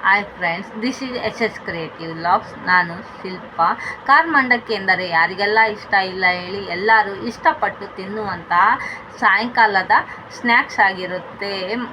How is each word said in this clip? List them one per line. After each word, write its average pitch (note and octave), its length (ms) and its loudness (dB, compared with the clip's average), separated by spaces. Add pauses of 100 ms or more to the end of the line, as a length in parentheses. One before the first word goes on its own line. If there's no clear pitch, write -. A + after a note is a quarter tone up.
Hi G3+ 160 4
friends, G3 600 -6
this C4 180 -4
is B3 140 -8
ಎಸ್ G#3+ 240 -4
ಎಸ್ G#3+ 180 -4
Creative E3 560 -8
Vlogs. F3 500 -2
ನಾನು F3+ 360 2
ಶಿಲ್ಪಾ. F#3 760 -2 (300)
ಕಾರ್ D#4 200 6
ಮಂಡಕ್ಕಿ B3 460 2
ಎಂದರೆ F#3 360 0
ಯಾರಿಗೆಲ್ಲ F#3 500 2
ಇಷ್ಟ G#3+ 340 2
ಇಲ್ಲ F#3+ 380 2
ಹೇಳಿ? F#3 340 -4
ಎಲ್ಲರೂ G3 640 2
ಇಷ್ಟಪಟ್ಟು - 680 -2
ತಿನ್ನುವಂತಹ G3 840 0 (420)
ಸಾಯಂಕಾಲದ G#3 720 2 (480)
ಸ್ನ್ಯಾಕ್ಸ್ B3 400 2
ಆಗಿರುತ್ತೆ F#3 960 -2 (160)